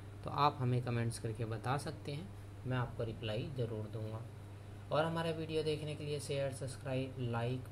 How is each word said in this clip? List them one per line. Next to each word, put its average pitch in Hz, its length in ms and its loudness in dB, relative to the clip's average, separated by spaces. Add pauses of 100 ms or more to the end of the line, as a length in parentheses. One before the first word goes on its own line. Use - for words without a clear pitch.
(240)
तो 151 80 -2
आप 147 280 6
हमें 123 240 6
कमेंट्स 117 360 2
करके 113 260 0
बता 113 320 0
सकते 151 340 -4
हैं, 165 160 -4 (380)
मैं 127 120 2
आपको 120 260 0
रिप्लाई 110 540 0
ज़रूर 107 360 0
दूंगा। 110 280 -2 (680)
और 147 140 6
हमारा 165 260 2
वीडियो 156 320 0
देखने 151 320 0
के 151 80 -6
लिए 147 160 0
share, 139 340 0
subscribe, 131 680 -2
like, 120 500 0